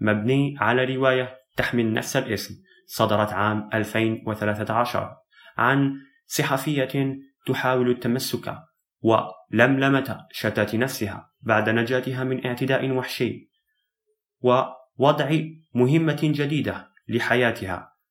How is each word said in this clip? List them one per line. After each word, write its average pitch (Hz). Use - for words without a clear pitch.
مبني 127
على 127
رواية 127
تحمل 113
نفس 123
الاسم، 110
صدرت 104
عام 107
ألفين 110
وثلاثة 107
عشر 107
عن 135
صحفية 135
تحاول 127
التمسك 117
ولملمة 131
شتات 107
نفسها 110
بعد 110
نجاتها 127
من 131
اعتداء 131
وحشي -
ووضع 135
مهمة 147
جديدة 143
لحياتها، 113